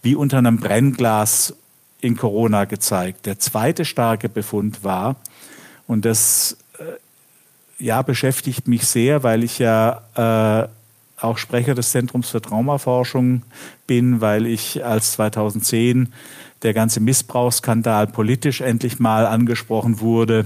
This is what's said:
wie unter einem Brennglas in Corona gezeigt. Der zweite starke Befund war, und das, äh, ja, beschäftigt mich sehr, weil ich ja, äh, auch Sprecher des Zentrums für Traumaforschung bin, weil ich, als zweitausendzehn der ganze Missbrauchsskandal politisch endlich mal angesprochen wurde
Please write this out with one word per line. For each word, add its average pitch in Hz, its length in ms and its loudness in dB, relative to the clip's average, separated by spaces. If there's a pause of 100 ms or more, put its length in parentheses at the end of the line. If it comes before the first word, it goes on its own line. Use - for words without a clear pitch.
wie 131 140 4
unter 139 240 2
einem 117 180 6
Brennglas 110 960 2 (480)
in 117 160 0
Corona 107 480 2
gezeigt. 92 600 -4
Der 101 140 -6
zweite 147 460 -2
starke 113 440 -2
Befund 104 540 -6
war, 98 320 -2 (720)
und 110 180 -2
das, - 520 0 (220)
äh, - 1040 -20
ja, 120 180 0
beschäftigt 131 680 -2
mich 117 180 2
sehr, 131 380 2
weil 117 200 2
ich - 160 -6
ja, 113 420 2 (140)
äh, 110 520 2 (520)
auch 113 180 -2
Sprecher 123 380 -2
des 120 160 -2
Zentrums 123 380 -2
für 113 120 -4
Traumaforschung 127 1000 0 (460)
bin, 123 340 2
weil 107 240 2
ich, 117 400 -6
als 110 280 -2
zweitausendzehn 113 1000 0 (480)
der 110 120 0
ganze 110 260 0
Missbrauchsskandal 113 1080 0
politisch 123 540 -2
endlich 120 380 -2
mal 110 260 2
angesprochen 113 720 0
wurde 113 460 2